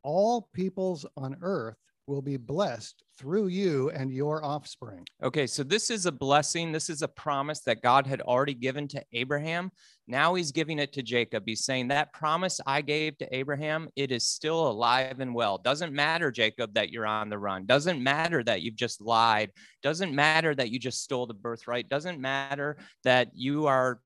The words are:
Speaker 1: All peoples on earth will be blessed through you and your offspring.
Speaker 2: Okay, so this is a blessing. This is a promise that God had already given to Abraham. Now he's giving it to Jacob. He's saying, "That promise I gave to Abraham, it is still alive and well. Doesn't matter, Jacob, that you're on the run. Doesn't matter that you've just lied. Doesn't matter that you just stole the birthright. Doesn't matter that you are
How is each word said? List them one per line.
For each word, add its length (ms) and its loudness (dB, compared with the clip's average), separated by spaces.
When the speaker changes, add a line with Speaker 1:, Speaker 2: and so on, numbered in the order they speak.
Speaker 1:
All 500 2
peoples 520 -2
on 260 -6
earth 360 -4
will 160 -4
be 140 -4
blessed 640 -4
through 300 0
you 440 2
and 200 -4
your 320 -2
offspring. 640 -8
Speaker 2:
Okay, 240 0
so 160 -4
this 260 0
is 160 -2
a 60 2
blessing. 640 2
This 160 -4
is 120 -6
a 60 -2
promise 540 -4
that 200 0
God 240 6
had 140 -2
already 340 2
given 360 -4
to 120 -8
Abraham. 580 -2
Now 280 2
he's 180 -2
giving 280 -2
it 140 -2
to 80 -6
Jacob. 440 0
He's 180 -4
saying, 240 -2
"That 240 0
promise 560 -2
I 140 0
gave 380 -2
to 140 -6
Abraham, 600 -4
it 160 -2
is 160 0
still 400 0
alive 540 2
and 120 -4
well. 240 2
Doesn't 360 -2
matter, 360 2
Jacob, 440 0
that 160 2
you're 180 -4
on 220 -2
the 100 -4
run. 260 -4
Doesn't 380 2
matter 400 2
that 180 2
you've 140 -6
just 240 -4
lied. 540 4
Doesn't 320 -2
matter 420 4
that 160 0
you 80 -4
just 240 -6
stole 220 -2
the 80 -12
birthright. 540 -6
Doesn't 320 -4
matter 560 -2
that 280 6
you 340 0
are 380 4